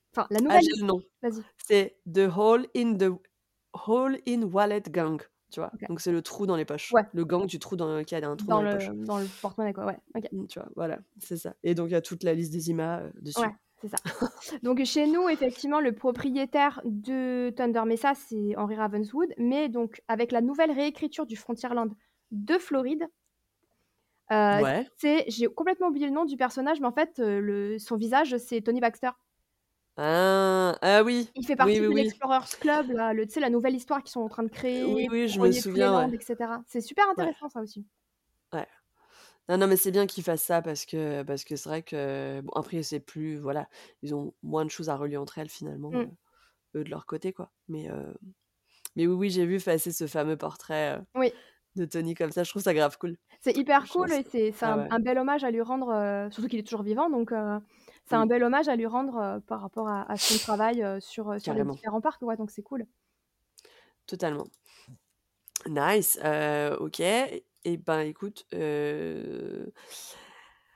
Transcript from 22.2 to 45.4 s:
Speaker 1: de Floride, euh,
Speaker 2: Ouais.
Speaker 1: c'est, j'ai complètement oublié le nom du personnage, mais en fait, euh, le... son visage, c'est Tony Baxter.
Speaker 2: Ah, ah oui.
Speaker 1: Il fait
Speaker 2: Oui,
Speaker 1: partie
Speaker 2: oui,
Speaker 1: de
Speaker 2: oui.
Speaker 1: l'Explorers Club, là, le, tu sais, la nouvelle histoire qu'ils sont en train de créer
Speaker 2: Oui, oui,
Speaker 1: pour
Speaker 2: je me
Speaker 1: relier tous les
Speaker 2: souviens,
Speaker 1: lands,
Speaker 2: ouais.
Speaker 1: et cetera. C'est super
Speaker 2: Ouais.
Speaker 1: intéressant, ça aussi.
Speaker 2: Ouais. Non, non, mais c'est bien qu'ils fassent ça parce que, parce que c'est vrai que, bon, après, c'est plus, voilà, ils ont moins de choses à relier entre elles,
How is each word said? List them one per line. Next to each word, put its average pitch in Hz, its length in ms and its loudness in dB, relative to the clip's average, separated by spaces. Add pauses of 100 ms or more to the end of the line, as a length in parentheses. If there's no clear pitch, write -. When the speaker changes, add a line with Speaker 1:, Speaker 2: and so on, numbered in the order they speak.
Speaker 1:
de 208 260 0
Floride, 294 460 -2 (1300)
euh, 208 280 6
Speaker 2:
Ouais. 160 280 2 (100)
Speaker 1:
c'est, 302 300 4
j'ai 233 180 0
complètement 359 420 0
oublié 285 180 0
le 269 60 0
nom 320 120 0
du 277 120 -4
personnage, 269 440 0
mais 269 60 0
en 240 60 0
fait, 320 280 0
euh, 202 200 2
le... 202 380 -2
son 226 180 -4
visage, 254 420 2
c'est 233 220 -2
Tony 233 200 0
Baxter. 233 300 0 (880)
Speaker 2:
Ah, 185 840 4
ah 202 220 8
oui. 240 320 0
Speaker 1:
Il 254 100 -8
fait 294 60 0
Speaker 2:
Oui, 247 40 0
Speaker 1:
partie 262 240 6
Speaker 2:
oui, 427 60 4
Speaker 1:
de - 20 4
Speaker 2:
oui. 214 140 4
Speaker 1:
l'Explorers 262 580 0
Club, 294 300 2
là, 226 240 0
le, 220 120 0
tu 220 60 -12
sais, 311 80 -2
la 269 80 2
nouvelle 240 260 2
histoire 277 280 -4
qu'ils - 80 -18
sont 240 100 -6
en 220 80 -4
train 226 140 -6
de 220 80 -2
créer 254 340 -4
Speaker 2:
Oui, 226 260 0
oui, 233 160 0
Speaker 1:
pour 208 80 -2
Speaker 2:
je 196 40 0
me 190 60 4
Speaker 1:
relier 185 80 10
tous - 20 4
les 247 80 0
Speaker 2:
souviens, 196 300 4
Speaker 1:
lands, 190 180 4
Speaker 2:
ouais. 240 60 -4
Speaker 1:
et 220 60 -6
cetera. 233 440 -6
C'est 240 160 -6
super 392 240 2
Speaker 2:
Ouais. 381 60 2
Speaker 1:
intéressant, 320 360 -4
ça 240 120 -10
aussi. 214 260 -12 (680)
Speaker 2:
Ouais. 165 140 -6 (840)
Non, 180 80 4
non, 196 120 6
mais 190 80 6
c'est 190 160 2
bien 202 140 4
qu'ils 180 180 -6
fassent 165 180 0
ça 170 180 2
parce 160 240 -6
que, 147 380 -4
parce 139 220 -6
que 151 120 -8
c'est - 120 -10
vrai 160 140 -4
que, 139 600 -6
bon, 135 140 -12
après, 156 260 -4
c'est 147 180 -6
plus, 156 380 -8
voilà, 147 300 -4 (340)
ils 147 120 -6
ont 143 280 -6
moins 156 240 -2
de 151 40 -6
choses 160 200 -6
à 143 60 -2
relier 143 200 -4
entre 143 220 -8
elles, 151 100 -8